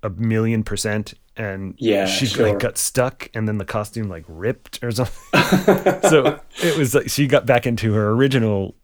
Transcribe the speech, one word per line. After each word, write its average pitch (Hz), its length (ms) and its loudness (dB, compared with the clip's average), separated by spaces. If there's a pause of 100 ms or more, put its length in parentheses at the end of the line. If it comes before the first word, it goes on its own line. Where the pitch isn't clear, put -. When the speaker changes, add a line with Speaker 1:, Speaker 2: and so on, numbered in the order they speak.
Speaker 1:
a 110 80 -4
million 110 500 0
percent, 107 540 -4 (200)
and 98 440 -8
Speaker 2:
Yeah, 101 260 0
Speaker 1:
she, 95 220 -2
Speaker 2:
sure. 110 220 2
Speaker 1:
like, 101 100 0
got 110 180 -4
stuck, - 560 -2
and 110 140 -2
then 107 100 -2
the 98 80 -6
costume, 107 420 -6
like, 82 200 -12
ripped 92 560 -8
or 120 80 -4
something. 117 240 -2 (180)
Speaker 2:
<laughs> - 760 2
Speaker 1:
So 151 300 4 (220)
it 160 160 2
was 131 160 0
like, - 160 0
she 143 160 0
got 127 220 2
back 120 180 4
into 113 280 0
her 104 180 2
original 113 720 2